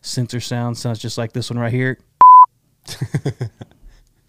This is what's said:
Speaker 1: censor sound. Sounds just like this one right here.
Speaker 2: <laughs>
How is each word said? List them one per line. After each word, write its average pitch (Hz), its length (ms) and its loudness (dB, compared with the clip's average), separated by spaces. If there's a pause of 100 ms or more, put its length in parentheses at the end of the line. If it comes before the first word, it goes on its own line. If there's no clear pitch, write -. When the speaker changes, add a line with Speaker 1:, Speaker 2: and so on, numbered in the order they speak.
Speaker 1:
censor 120 400 -6
sound. 120 380 -6
Sounds 117 200 -6
just 110 200 -10
like 117 160 -8
this 123 160 -8
one 120 80 -6
right 117 120 -4
here. 127 280 -2 (880)
Speaker 2:
<laughs> - 20 -20 (1400)